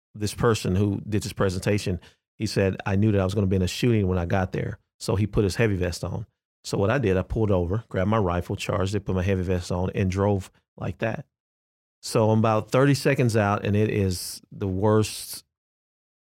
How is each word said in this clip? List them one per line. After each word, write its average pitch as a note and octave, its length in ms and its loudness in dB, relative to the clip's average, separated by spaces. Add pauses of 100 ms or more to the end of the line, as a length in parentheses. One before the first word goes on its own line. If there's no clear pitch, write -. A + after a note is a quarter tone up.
(140)
this G#2 200 -6
person G#2+ 420 0
who G2+ 320 0
did G#2 160 -2
this G2 100 -8
presentation, G2 680 -2 (380)
he A2 100 -4
said, G2 300 0 (100)
"I G2 80 0
knew G#2+ 160 2
that G2 100 2
I - 20 0
was F#2+ 120 -2
gonna G#2 100 0
be F#2+ 100 0
in F#2+ 60 2
a F2+ 60 2
shooting A2 400 0
when F#2 100 0
I E2+ 80 -2
got F#2 260 0
there." - 280 -6 (200)
So - 160 -2
he G#2 120 2
put A2 160 0
his F#2 140 -2
heavy A2 180 2
vest F2 280 -4
on. - 220 -8 (380)
So - 120 -6
what G2 140 2
I B2+ 80 2
did, G2 180 2
I F#2 60 2
pulled G#2+ 300 0
over, F#2 360 0
grabbed F#2+ 220 -2
my A2 80 2
rifle, F2+ 380 0
charged F#2+ 400 -2
it, G2 60 -4
put F#2+ 120 -4
my F#2 80 0
heavy F#2 220 0
vest F2+ 280 -2
on, F2+ 220 -2
and G2 160 0
drove G2 400 0 (260)
like - 240 -8
that. A2+ 260 -4 (760)
So A2 300 2
I'm A2 80 4
about A2 320 2
thirty C3+ 240 6
seconds B2+ 420 2
out, G2+ 260 2
and G2+ 120 0
it G#2+ 160 2
is F#2+ 500 -2 (100)
the G2+ 160 -6
worst G#2+ 760 0 (960)